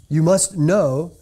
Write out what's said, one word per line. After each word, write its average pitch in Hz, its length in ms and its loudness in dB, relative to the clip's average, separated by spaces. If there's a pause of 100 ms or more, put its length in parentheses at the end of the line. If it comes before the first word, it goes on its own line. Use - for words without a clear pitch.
(100)
You 156 120 0
must 190 340 0
know 160 640 0